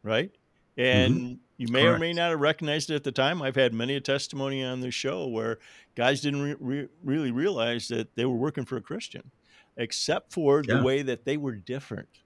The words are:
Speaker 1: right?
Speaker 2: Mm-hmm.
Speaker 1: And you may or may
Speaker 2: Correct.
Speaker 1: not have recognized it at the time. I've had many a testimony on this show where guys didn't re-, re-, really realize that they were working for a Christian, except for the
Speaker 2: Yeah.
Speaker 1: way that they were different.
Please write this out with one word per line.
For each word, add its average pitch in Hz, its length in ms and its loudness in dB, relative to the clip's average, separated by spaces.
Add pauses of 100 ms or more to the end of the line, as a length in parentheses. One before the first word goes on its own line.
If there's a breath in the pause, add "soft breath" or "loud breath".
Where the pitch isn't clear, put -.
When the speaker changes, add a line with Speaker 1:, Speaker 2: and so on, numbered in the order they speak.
Speaker 1:
right? 113 280 0 (480)
Speaker 2:
Mm-hmm. 127 40 0
Speaker 1:
And 127 560 4 (200)
you 120 100 -4
may 135 180 4
or 170 120 6
may 165 100 -2
Speaker 2:
Correct. 170 80 -4
Speaker 1:
not 170 140 2
have 156 100 -2
recognized 151 500 0
it 156 60 -2
at 139 80 -4
the 131 80 -2
time. 151 300 0
I've 131 140 -2
had 127 180 6
many 123 220 -2
a 135 40 -2
testimony 139 640 -2
on 127 160 -6
this 123 140 -6
show 143 320 -4
where 113 320 -4 (360 loud breath)
guys 127 280 2
didn't 143 200 -2
re-, 143 180 -4
re-, 135 280 -4 (160)
really 143 260 0
realize 120 580 0
that 113 280 -4
they 117 80 2
were 127 120 2
working 135 280 -2
for 127 140 -6
a - 40 -6
Christian, - 480 -12 (460 soft breath)
except - 560 -4
for 147 300 4
the 120 140 0
Speaker 2:
Yeah. 120 60 4
Speaker 1:
way 135 200 2
that 127 220 -4
they 143 120 -2
were 143 200 -4
different. 123 520 -10 (180)